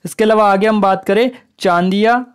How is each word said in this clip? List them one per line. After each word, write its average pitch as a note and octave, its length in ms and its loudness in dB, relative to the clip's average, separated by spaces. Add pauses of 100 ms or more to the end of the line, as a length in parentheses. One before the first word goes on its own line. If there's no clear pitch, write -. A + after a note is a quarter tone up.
इसके G#3+ 200 -4
अलावा G#3+ 280 2
आगे G3 140 0
हम G#3+ 140 0
बात F#3+ 240 0
करें A3+ 260 0 (280)
चांदिया G3+ 760 0